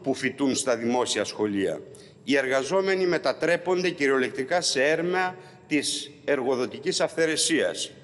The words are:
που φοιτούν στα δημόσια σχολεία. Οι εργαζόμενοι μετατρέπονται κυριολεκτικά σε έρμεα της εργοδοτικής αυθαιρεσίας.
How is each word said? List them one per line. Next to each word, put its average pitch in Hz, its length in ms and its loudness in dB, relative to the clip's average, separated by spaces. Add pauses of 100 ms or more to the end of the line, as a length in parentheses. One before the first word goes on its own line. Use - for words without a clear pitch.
που 135 100 0
φοιτούν 131 420 0
στα 120 220 0
δημόσια 117 460 0
σχολεία. 98 580 -2 (420)
Οι 139 140 2
εργαζόμενοι 180 680 2
μετατρέπονται 170 840 0
κυριολεκτικά 135 720 0
σε 135 220 0
έρμεα 180 520 0 (320)
της - 440 -2 (140)
εργοδοτικής 131 760 0
αυθαιρεσίας. 156 880 0 (120)